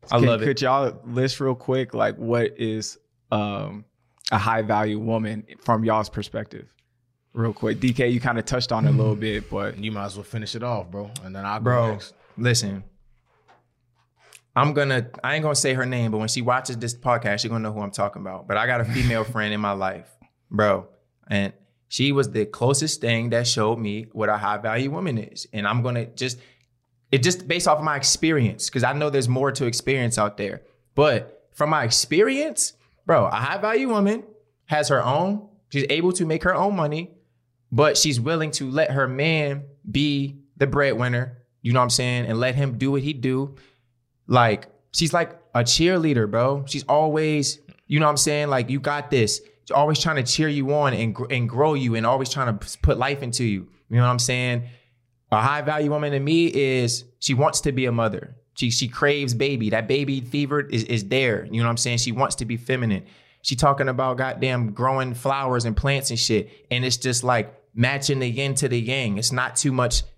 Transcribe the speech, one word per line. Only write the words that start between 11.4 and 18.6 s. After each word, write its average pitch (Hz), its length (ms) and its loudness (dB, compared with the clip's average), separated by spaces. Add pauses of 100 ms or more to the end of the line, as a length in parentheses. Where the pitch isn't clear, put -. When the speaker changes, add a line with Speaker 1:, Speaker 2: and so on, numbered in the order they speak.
Speaker 3:
I'll 104 140 -4
go 117 60 -6
Speaker 1:
Bro, 120 260 2
Speaker 3:
next. 101 220 -10 (220)
Speaker 1:
listen. 110 480 0 (1700)
I'm 143 180 4
gonna, 135 360 0 (140)
I 135 120 -2
ain't 156 80 -2
gonna 151 120 0
say 139 180 2
her 127 120 -2
name, 120 260 -2
but 110 80 0
when 110 100 -2
she 127 120 -2
watches 123 360 -2
this 120 180 -6
podcast, 113 460 0
she 117 80 -4
gonna 113 100 -2
know 110 140 -4
who 107 80 -6
I'm 101 100 -6
talking 101 300 -4
about. 95 260 -12
But 101 100 0
I 110 100 0